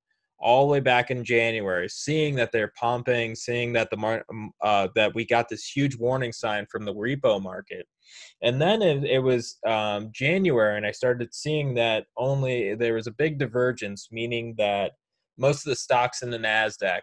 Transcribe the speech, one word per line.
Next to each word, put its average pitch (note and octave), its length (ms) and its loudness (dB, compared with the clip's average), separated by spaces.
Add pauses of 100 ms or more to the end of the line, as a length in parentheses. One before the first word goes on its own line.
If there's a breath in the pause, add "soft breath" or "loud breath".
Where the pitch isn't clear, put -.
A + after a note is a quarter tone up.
(380)
all B2+ 280 6
the D3 60 2
way C#3+ 80 4
back B2 320 2
in B2 120 -4
January, A2 640 0
seeing D3+ 480 -2
that A#2 160 0
they're G#2+ 240 0
pumping, A#2+ 600 -2
seeing A#2+ 380 -4
that A2+ 160 0
the A2 60 -4
mar-, G#2+ 340 -2
um, A2 220 -10 (100)
uh, G2 340 2
that G#2+ 200 2
we A2+ 100 -2
got A#2 220 2
this - 180 -10
huge C#3 300 -2
warning A#2+ 380 -2
sign G#2 360 -4
from A2 140 -8
the G2+ 100 -4
repo A2+ 480 0
market. F#2 460 -12 (540 loud breath)
And B2 180 2
then G3+ 220 2
it, D3 240 2
it C3 140 4
was, B2+ 480 0
um, G#2+ 440 -2
January, C3 640 2
and G#2 80 -4
I G#2 60 -2
started B2 420 -2
seeing D3 420 -2
that A2+ 320 0 (100)
only B2+ 580 0
there A#2 200 0
was A2+ 100 -4
a A#2 60 -8
big D3 260 -2
divergence, A#2+ 760 -2
meaning A#2 460 -4
that G2+ 360 2 (440)
most C#3 280 0
of D3+ 40 -6
the B2 60 0
stocks B2 480 0
in B2 80 -6
the A#2 80 -6
Nasdaq, G#2+ 640 0